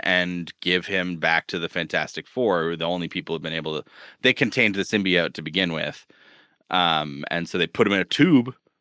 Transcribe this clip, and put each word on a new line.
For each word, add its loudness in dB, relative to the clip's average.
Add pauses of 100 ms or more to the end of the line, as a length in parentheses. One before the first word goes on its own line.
and 0
give 2
him -2
back 2
to -4
the -4
Fantastic -4
Four, 0
who -2
are -4
the -4
only -2
people -6
who've -6
been -6
able -4
to, -16 (320)
they 4
contained 2
the -2
symbiote 2
to -12
begin -2
with. -6 (640)
Um, 0
and -4
so -4
they 2
put 2
him 2
in 2
a 0
tube 4 (280)